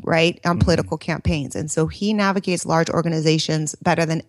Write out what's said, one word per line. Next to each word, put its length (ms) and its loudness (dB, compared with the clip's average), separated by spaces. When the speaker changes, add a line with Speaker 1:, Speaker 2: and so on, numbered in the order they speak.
Speaker 1:
right, 420 2
on 120 0
Speaker 2:
Mm-hmm. 80 4
Speaker 1:
political 340 0
campaigns. 560 -4
And 160 -6
so 160 0
he 280 -2
navigates 500 0
large 240 2
organizations 880 0
better 300 0
than 220 -2